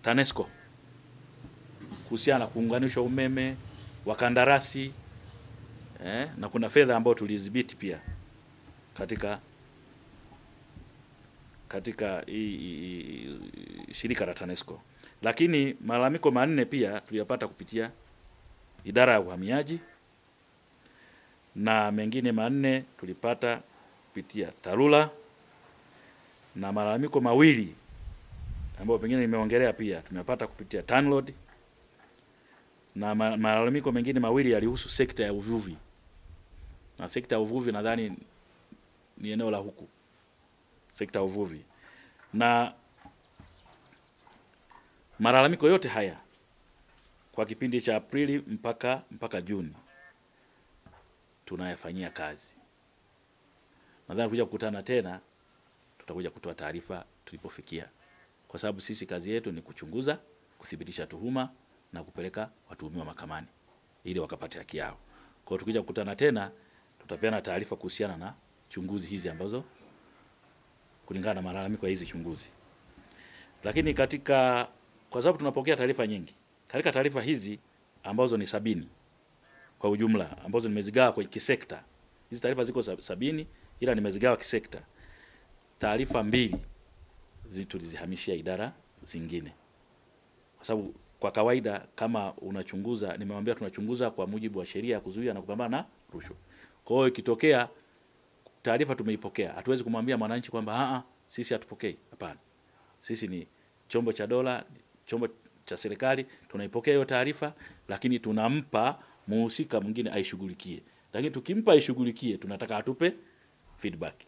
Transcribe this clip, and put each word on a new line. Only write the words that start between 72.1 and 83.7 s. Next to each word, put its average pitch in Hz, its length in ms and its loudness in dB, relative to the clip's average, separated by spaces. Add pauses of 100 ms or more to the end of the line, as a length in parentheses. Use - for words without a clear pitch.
Lakini 147 300 2
katika, 131 760 4 (420)
kwa 123 120 -4
sababu 175 160 4
tunapokea 143 380 2
taarifa 127 320 0
nyingi, 98 280 -6 (320)
katika 147 240 0
taarifa 135 300 2
hizi 104 380 -4 (440)
ambazo 113 340 2
ni 98 100 -2
sabini 104 400 -2 (920)
kwa 104 100 0
ujumla, 104 560 2
ambazo 113 240 0
nimezigawa 107 420 4
kwa 104 120 -2
kisekta, - 600 -4 (460)
hizi 117 120 -10
taarifa 123 220 0
ziko 123 200 -2
sa-, 98 180 -6
sabini, 143 460 -4 (320)